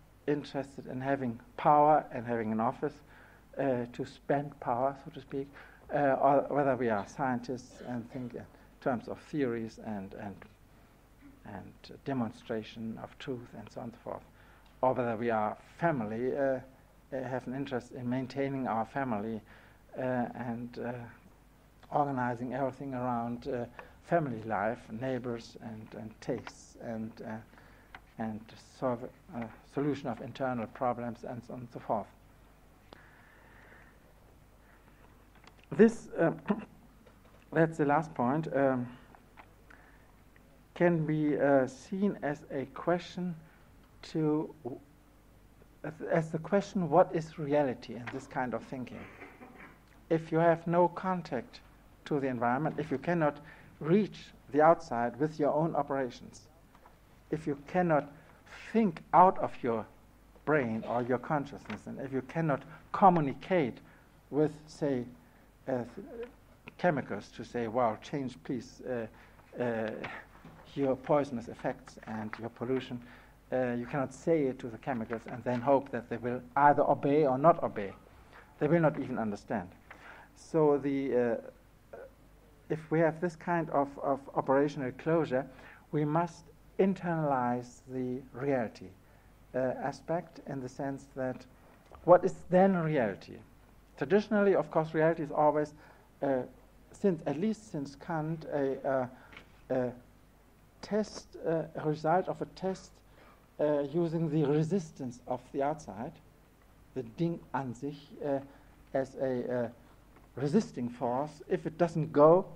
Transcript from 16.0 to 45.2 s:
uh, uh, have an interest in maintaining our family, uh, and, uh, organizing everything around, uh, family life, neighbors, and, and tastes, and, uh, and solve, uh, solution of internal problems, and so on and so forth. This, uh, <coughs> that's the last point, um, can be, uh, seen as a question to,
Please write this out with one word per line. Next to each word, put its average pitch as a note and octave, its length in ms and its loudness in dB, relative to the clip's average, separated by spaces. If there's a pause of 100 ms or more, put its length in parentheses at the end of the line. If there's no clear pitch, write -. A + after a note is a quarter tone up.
uh, C#3+ 40 0
uh, C3 200 0 (500)
have C3 360 -6
an B2+ 80 -8
interest C3+ 380 -6
in B2 160 -8
maintaining C3 580 -2
our G#2+ 180 0
family, A2+ 560 -4 (580)
uh, B2+ 360 -2
and, A#2+ 500 -8
uh, A#2+ 80 -6 (960)
organizing B2 640 -2
everything C3+ 400 -4
around, A#2+ 540 -4
uh, B2 160 -4 (400)
family C#3 420 0
life, A2 320 0 (220)
neighbors, B2 600 -6
and, A2 260 -14 (120)
and A2 200 -14
tastes, - 600 -10
and, A2+ 280 -8 (160)
uh, A2 100 -8 (840)
and A2 220 -4 (380)
solve, B2 220 -2 (340)
uh, A#2 100 -8 (280)
solution C#3+ 360 -2
of A2+ 120 -6
internal A#2+ 480 -4
problems, A#2+ 560 -6
and B2 220 -10
so - 80 -12
on B2+ 60 -12
and B2 120 -14
so C#3+ 80 -12
forth. A2 260 -2 (3750)
This, - 380 6 (100)
uh, E3 120 4 (180)
<coughs> - 1040 -10
that's D#3+ 260 4
the D3+ 60 2
last D3 300 2
point, D3 420 0
um, C3 320 2 (1900)
can F3 300 4
be, D3+ 340 2
uh, C3+ 280 6
seen F#3+ 560 -2
as C#3+ 280 -4
a C3+ 160 -4
question F3 680 -2 (680)
to, D#3 520 0 (1300)